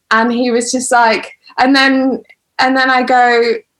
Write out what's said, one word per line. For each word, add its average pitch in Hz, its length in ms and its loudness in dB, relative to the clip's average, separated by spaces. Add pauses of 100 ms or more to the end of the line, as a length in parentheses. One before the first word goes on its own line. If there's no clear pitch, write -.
(120)
And 226 200 0
he 247 200 -2
was 233 200 -2
just 254 200 -6
like, 226 460 0 (200)
and 269 180 2
then, 262 480 0 (340)
and 262 200 0
then 262 120 0
I 254 140 0
go, 240 520 2 (240)